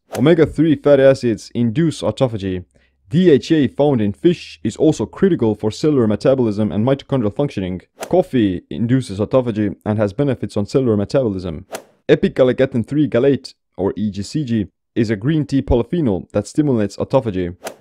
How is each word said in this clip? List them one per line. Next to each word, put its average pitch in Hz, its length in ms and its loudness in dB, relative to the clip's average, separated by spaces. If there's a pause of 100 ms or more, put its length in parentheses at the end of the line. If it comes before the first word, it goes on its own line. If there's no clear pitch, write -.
(180)
Omega-three 156 580 4
fatty 143 280 4
acids 123 500 2
induce 120 480 0
autophagy. 98 640 -4 (440)
D 175 220 4
H 131 200 4
A 151 160 4
found 139 340 0
in 104 120 0
fish - 500 -2
is 110 140 -4
also 147 300 2
critical 123 480 0
for 107 160 -4
cellular 135 360 0
metabolism 107 640 0
and 104 140 -2
mitochondrial 131 500 -2
functioning. 92 460 -4 (280)
Coffee 117 600 0
induces 113 500 -2
autophagy 107 560 -2 (100)
and 104 120 -2
has 104 160 -2
benefits 131 420 -4
on 104 100 -2
cellular 123 320 0
metabolism. 95 680 -4 (440)
Epigallocathin 131 800 0
three 143 200 0
gallate, 127 460 0 (240)
or 92 180 -2
E 107 140 -4
G 98 140 -8
C 151 220 -6
G, 110 220 -2 (280)
is 110 160 0
a 113 40 -2
green 143 300 -2
tea 135 160 -2
polyphenol 123 680 -2
that 104 160 -4
stimulates 123 500 0
autophagy. 95 580 -2 (260)